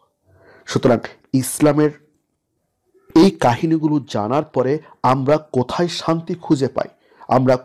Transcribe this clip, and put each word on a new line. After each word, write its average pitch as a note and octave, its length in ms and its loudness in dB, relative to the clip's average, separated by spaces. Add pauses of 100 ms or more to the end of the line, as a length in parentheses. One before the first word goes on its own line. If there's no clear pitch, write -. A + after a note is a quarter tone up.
(680)
সুতরাং A#2+ 320 0 (360)
ইসলামের D3 580 0 (1200)
এই F3+ 160 6 (140)
কাহিনীগুলো D3+ 520 0 (120)
জানার B2 440 -2
পরে B2+ 200 0 (300)
আমরা C#3 340 2 (160)
কোথায় F3 460 -2
শান্তি E3 360 -4 (100)
খুঁজে C#3 240 0
পাই, - 220 -6 (380)
আমরা C3 260 2 (100)